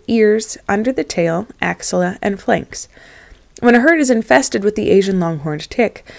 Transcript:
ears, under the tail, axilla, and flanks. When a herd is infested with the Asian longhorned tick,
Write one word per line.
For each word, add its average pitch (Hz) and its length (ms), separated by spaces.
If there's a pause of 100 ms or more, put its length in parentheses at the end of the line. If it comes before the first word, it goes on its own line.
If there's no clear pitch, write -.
ears, 220 500 (100)
under 214 240
the - 120
tail, 170 420 (160)
axilla, 180 640
and 196 180
flanks. - 480 (680)
When 240 160
a 233 60
herd 320 180
is 262 100
infested 226 540
with 208 120
the 208 140
Asian 190 300
longhorned 156 500
tick, - 340 (160)